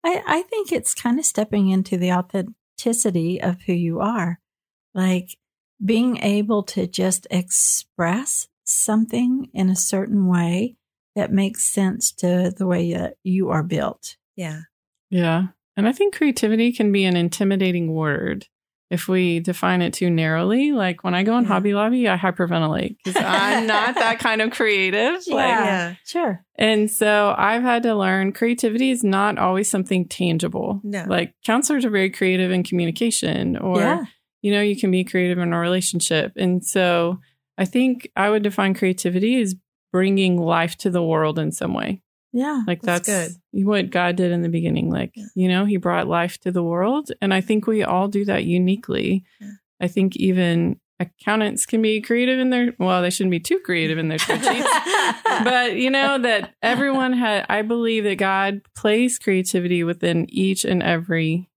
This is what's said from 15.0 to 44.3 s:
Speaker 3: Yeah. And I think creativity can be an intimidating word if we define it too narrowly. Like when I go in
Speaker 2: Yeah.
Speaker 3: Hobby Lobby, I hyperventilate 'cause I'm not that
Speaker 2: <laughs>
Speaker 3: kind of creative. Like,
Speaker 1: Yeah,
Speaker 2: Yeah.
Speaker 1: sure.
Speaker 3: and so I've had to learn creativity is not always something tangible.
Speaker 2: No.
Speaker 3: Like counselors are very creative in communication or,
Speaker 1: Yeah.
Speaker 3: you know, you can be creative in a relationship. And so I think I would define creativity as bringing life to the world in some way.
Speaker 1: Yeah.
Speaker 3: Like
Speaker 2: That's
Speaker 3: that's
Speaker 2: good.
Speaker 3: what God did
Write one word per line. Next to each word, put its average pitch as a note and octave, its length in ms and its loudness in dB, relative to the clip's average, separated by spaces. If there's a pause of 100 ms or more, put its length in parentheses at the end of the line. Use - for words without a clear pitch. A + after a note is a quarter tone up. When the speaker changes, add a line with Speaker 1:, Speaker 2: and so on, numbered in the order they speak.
Speaker 3:
Yeah. F3 380 2 (300)
And G3+ 100 2
I B3 40 2
think G4 240 0
creativity A#3+ 560 2
can G#3+ 200 2
be G3 140 4
an F3+ 100 4
intimidating F3+ 800 0
word D#3 540 -2 (420)
if F3 180 -4
we F3+ 320 2
define F3+ 420 0
it E3+ 120 0
too F3+ 160 0
narrowly. F3 600 2
Like F#3+ 320 -2
when F3+ 120 0
I F#3 80 2
go A3+ 140 2
in B3 60 4
Speaker 2:
Yeah. G#3 60 0
Speaker 3:
Hobby G3+ 240 2
Lobby, A#3 340 2
I F#3 100 2
hyperventilate F3 840 0
'cause F#3 140 -6
I'm G3 500 0
not A3 280 2
that A3+ 240 2
Speaker 2:
<laughs> - 0 -
Speaker 3:
kind A3 220 2
of A3+ 100 0
creative. G#3 640 2 (120)
Like, - 0 -
Speaker 1:
Yeah, B3+ 380 2
Speaker 2:
Yeah. F#3 300 -2 (100)
Speaker 1:
sure. C#4 400 -4 (100)
Speaker 3:
and G#3+ 360 2
so G#3 460 2
I've A3+ 260 0
had A#3+ 200 2
to A3+ 120 2
learn F#3+ 360 0
creativity A#3+ 600 0
is A#3+ 120 -2
not G3 340 2
always F#3 320 0
something F#3 380 0
tangible. F3 760 -2
Speaker 2:
No. G3+ 240 -8
Speaker 3:
Like F3+ 260 -2 (120)
counselors B3+ 400 0
are A3+ 40 2
very G3 200 2
creative F#3 420 0
in F3+ 120 2
communication F3 920 -2
or, F#3 220 0
Speaker 1:
Yeah. C#4 260 0 (360)
Speaker 3:
you G3+ 100 0
know, G3+ 100 2
you G#3 180 0
can F#3+ 120 2
be F#3 120 2
creative F3+ 360 0
in E3+ 140 0
a E3+ 60 0
relationship. E3+ 760 0
And F3+ 280 0
so F3 560 0 (380)
I F#3+ 80 0
think B3 500 0
I G3 140 0
would G#3+ 140 2
define G3 320 2
creativity F#3 680 0
as F#3+ 140 0 (360)
bringing F#3+ 460 4
life E3 400 0
to - 120 -2
the F3 140 0
world D#3+ 360 0
in D#3 120 -2
some - 220 -4
way. F#3 280 -4 (320)
Speaker 1:
Yeah. C4 340 -2
Speaker 3:
Like F3 140 -2
Speaker 2:
That's F3 260 -2
Speaker 3:
that's F3 300 -2 (160)
Speaker 2:
good. G3 120 0
Speaker 3:
what G3 260 0
God F3 260 0
did F3+ 160 2